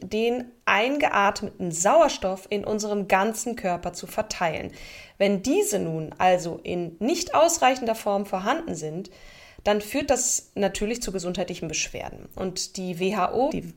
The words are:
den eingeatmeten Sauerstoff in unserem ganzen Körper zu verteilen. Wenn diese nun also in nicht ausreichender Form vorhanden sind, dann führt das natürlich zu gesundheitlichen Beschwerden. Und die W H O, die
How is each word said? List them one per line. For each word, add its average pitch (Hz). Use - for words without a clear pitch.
den 233
eingeatmeten 208
Sauerstoff 196
in 202
unserem 208
ganzen 220
Körper 175
zu -
verteilen. -
Wenn 196
diese 294
nun 160
also 180
in 175
nicht 285
ausreichender 262
Form 208
vorhanden 208
sind, 156
dann 208
führt 285
das -
natürlich 202
zu 214
gesundheitlichen 180
Beschwerden. -
Und 185
die 180
W 190
H 180
O, 254
die 170